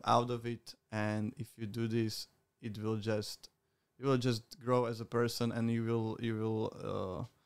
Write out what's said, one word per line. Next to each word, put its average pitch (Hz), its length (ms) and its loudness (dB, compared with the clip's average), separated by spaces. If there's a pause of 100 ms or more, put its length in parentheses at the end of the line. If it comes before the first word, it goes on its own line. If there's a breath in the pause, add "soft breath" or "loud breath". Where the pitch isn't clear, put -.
out 120 240 6
of 117 160 -4
it, 117 300 -8 (160)
and 107 460 0
if 113 100 -8 (100)
you 117 100 -8
do 113 200 -2
this, 113 400 0 (340)
it 104 200 -8
will 110 160 0
just, 107 520 -4 (480)
you 123 100 -6
will 135 100 6
just 120 420 -2
grow 123 260 4
as 117 160 -4
a 113 40 -8
person, 117 460 2
and 117 200 0
you 117 120 2
will, 113 360 0
you 113 180 0
will, 110 360 0 (100)
uh, 98 400 -2 (220)